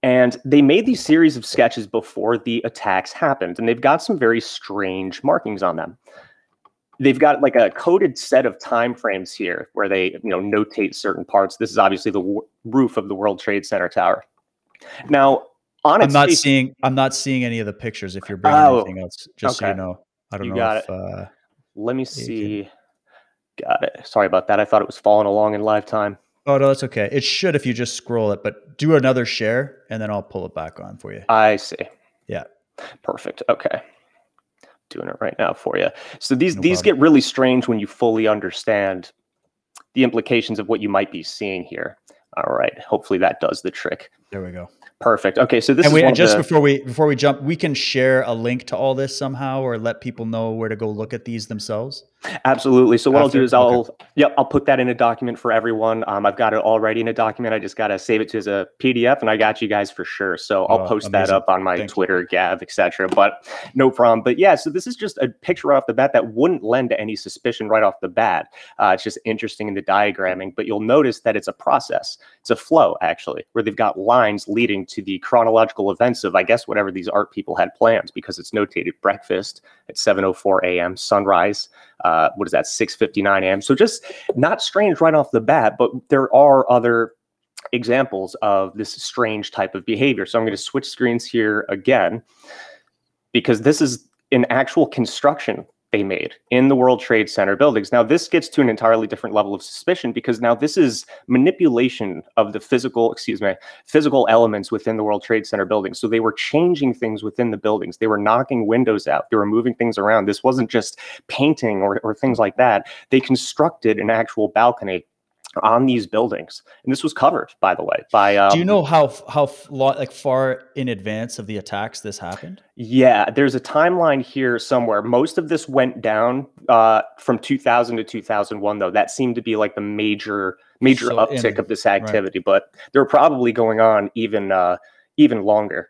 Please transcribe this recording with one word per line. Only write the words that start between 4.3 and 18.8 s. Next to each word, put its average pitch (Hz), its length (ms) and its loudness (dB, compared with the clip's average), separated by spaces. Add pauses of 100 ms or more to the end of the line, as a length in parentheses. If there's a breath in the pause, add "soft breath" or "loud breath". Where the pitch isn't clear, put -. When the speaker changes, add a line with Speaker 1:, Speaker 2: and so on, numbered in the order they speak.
Speaker 1:
strange 95 840 -8
markings 120 400 -2
on 87 140 -2
them. 82 220 -10 (1000 soft breath)
They've 131 200 4
got, 147 220 4
like, 135 160 2
a 110 140 6
coded 175 480 0
set - 280 0
of 110 120 -4
time 120 360 -2
frames 98 380 -6
here 87 400 -8
where 101 160 -2
they, 95 240 0
you - 120 -16
know, 95 160 -2
notate 104 540 -2
certain 98 300 -6
parts. 98 320 0
This 110 140 -4
is 98 80 -6
obviously 98 320 2
the 98 100 -2
w-, 101 260 -4 (180)
roof 120 320 0
of 101 120 -6
the 101 60 -4
World 98 260 -2
Trade 101 240 -4
Center 90 240 -2
tower. - 360 0 (840 loud breath)
Now, 139 360 4 (400)
on 151 180 6
Speaker 2:
I'm 139 40 4
Speaker 1:
its 139 80 0
Speaker 2:
not 143 140 6
Speaker 1:
face 165 140 4
Speaker 2:
seeing, 135 400 2
I'm 131 120 0
not 131 200 0
seeing 131 300 -4
any 117 140 -4
of 110 80 -4
the 104 60 -8
pictures 101 440 -10
if 95 120 -14
you're 101 100 -8
bringing 147 220 4
Speaker 1:
Oh, 139 160 8
Speaker 2:
anything 95 260 -2